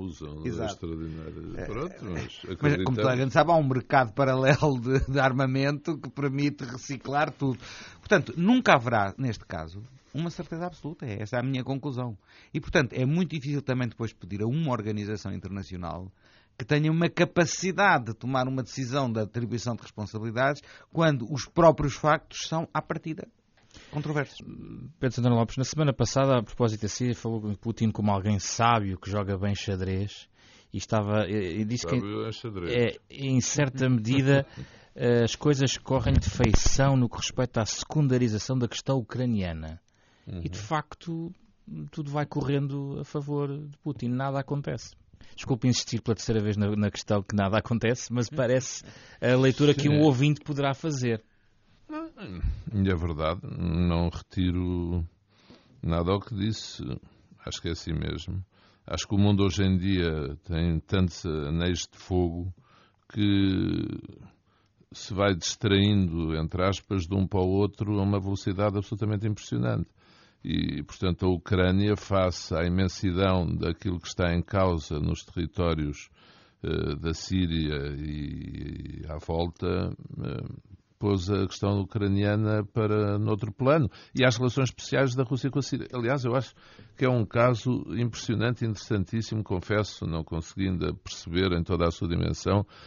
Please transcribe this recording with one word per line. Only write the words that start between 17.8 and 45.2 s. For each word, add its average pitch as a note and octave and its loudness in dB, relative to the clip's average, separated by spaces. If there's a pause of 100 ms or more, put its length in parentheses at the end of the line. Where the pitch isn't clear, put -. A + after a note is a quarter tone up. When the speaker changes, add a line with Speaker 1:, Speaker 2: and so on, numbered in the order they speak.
Speaker 2:
de A2+ -6
tomar B2+ -2
uma C3 -4
decisão C3 -4
de A2 -2
atribuição A#2 -4
de - -10
responsabilidades A2+ -4 (320)
quando D3+ 2
os C3 -4
próprios D#3 6
factos - -2
são, D#3+ -4
à D#3 0
partida, D#3 -8 (640)
controversos. D3 -4 (640)
Speaker 3:
Pedro C3 0
Santana A#2+ 4
Lopes, A#2 2
na C3 0
semana D3 0
passada, C3+ 4
a - -6
propósito A2 0
da G#2 -2
Síria, B2 -2
falou A2+ -4 (100)
de G2 -2
Putin A2+ 0
como G#2 2
alguém G2+ 2
sábio A2 2
que - -8
joga G2 -2
bem G2+ 0
xadrez F#2+ -4 (460)
e - -6
estava, G#2+ 0
e, F#2+ -2
e A2 0
disse A#2+ -4
que E2+ 0
Speaker 1:
Sábio G#2+ -4
é A2+ -6
xadrez. G2 -8
Speaker 3:
é, A#2+ 0 (120)
em C3 0
certa C3+ 0
medida, C3 4 (260)
<laughs> - -20
eh, A#2+ 4
as A2+ 0
coisas C#3 2
correm C3 0
de - 4
feição C3+ 6
no A#2+ 4
que - -6
respeita - -2
à - 2
secundarização B2+ 2
da A#2+ 0
questão - -2
ucraniana. F#2 -2 (440)
Speaker 1:
Uhum. F#2+ -8
Speaker 3:
E, E2+ -4
de F2 -6
facto, E3 -6 (580)
tudo D3+ -8
vai D3 0
correndo C#3 -2
a C#3+ -8
favor C#3+ -4 (100)
de D3 -14
Putin. B2 -6
Nada C3+ -2
acontece. C#3+ -6 (400)